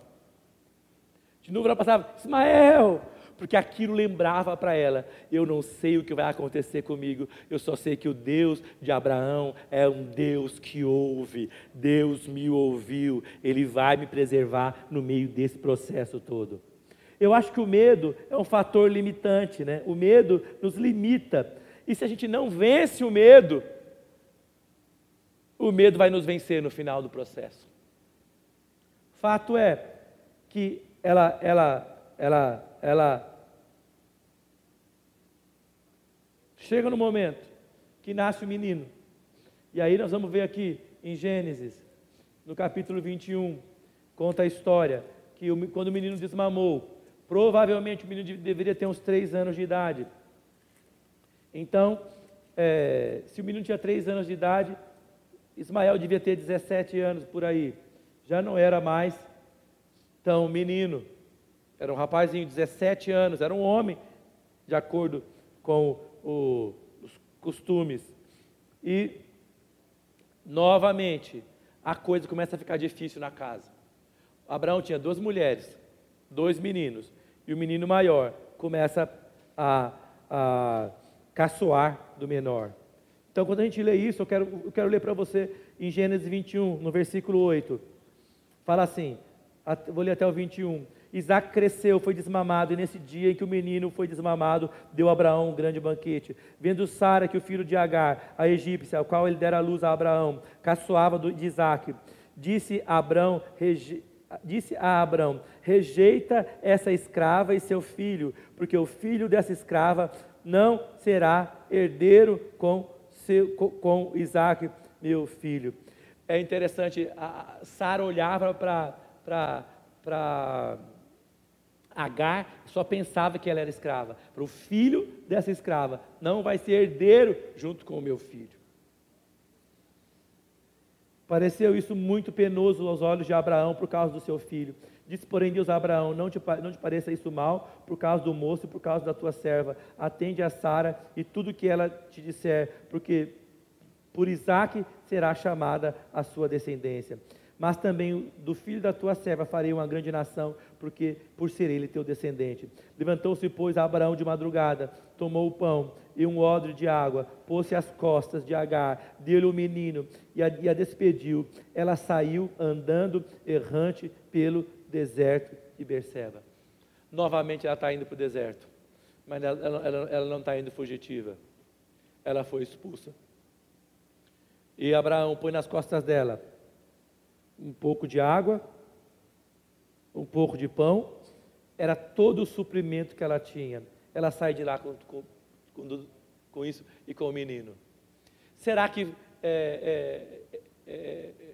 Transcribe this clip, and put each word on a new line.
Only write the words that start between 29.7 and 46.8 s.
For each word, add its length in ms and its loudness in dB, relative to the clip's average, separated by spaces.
que 340 -4
ela, 380 4
ela, 760 0
ela, 640 0
ela 640 0
chega 340 -2
no 60 -2
momento 500 -2
que 120 -10
nasce 320 -4
o 20 -8
menino. 380 -4
E 80 -2
aí 160 4
nós 140 -2
vamos 200 -4
ver 80 0
aqui 400 -4
em 140 -10
Gênesis, 680 -6
no 100 -14
capítulo 460 -4
vinte 260 -10
e 80 -6
um, 240 -4
conta 280 0
a 20 2
história 580 2
que 160 -4
o 60 0
me-, 100 -4
quando 220 -6
o 20 -4
menino 240 -4
desmamou, 720 -2